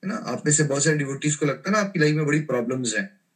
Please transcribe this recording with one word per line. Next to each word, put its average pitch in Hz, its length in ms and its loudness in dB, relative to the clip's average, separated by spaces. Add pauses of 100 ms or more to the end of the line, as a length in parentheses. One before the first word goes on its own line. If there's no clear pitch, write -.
है 185 60 -6
ना? 233 60 -4
आप 123 300 -6
में 147 80 4
से 156 100 4
बहुत 143 200 0
सारे 156 140 4
डिवोटीज 143 380 -2
को 156 100 -2
लगता 143 240 -2
है 202 40 2
ना, 214 80 4
आपकी 196 180 -2
लाइफ 151 160 4
में 156 100 0
बड़ी 151 140 2
प्रॉब्लम्स 123 560 -2
हैं। 98 300 -6 (100)